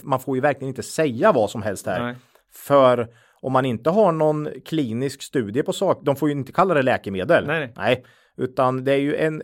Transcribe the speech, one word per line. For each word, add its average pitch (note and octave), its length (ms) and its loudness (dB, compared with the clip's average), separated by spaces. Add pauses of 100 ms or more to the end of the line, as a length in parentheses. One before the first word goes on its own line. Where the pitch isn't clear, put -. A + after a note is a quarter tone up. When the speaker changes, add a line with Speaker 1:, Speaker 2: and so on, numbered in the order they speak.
Speaker 1:
man C3+ 160 -2
får C3+ 180 -4
ju B2+ 40 -2
verkligen C3+ 280 -2
inte C3 140 -8
säga D#3+ 480 0
vad A2+ 180 2
som A2+ 120 -8
helst G2 240 -6
här. G#2 180 -2
Speaker 2:
Nej. A#2+ 120 -6 (380)
Speaker 1:
För B2 540 4 (340)
om C3 120 -4
man C3 120 2
inte A#2+ 240 -2
har G3 220 4
någon D3+ 360 0 (180)
klinisk C3+ 560 -4
studie A#2+ 420 -2
på F#3+ 100 -4
sak, F3 300 0
de C#3 120 0
får D3 140 -2
ju C#3+ 60 -2
inte C3+ 160 -8
kalla F#3 220 2
det D3 80 2
läkemedel. G#2 640 0
Speaker 2:
Nej, D#3+ 120 -2
nej. B2 180 -8
Speaker 1:
Nej, A2+ 260 0 (340)
utan B2+ 460 -2
det C3+ 100 0
är C#3 40 2
ju C#3+ 180 0
en, D#3 280 -2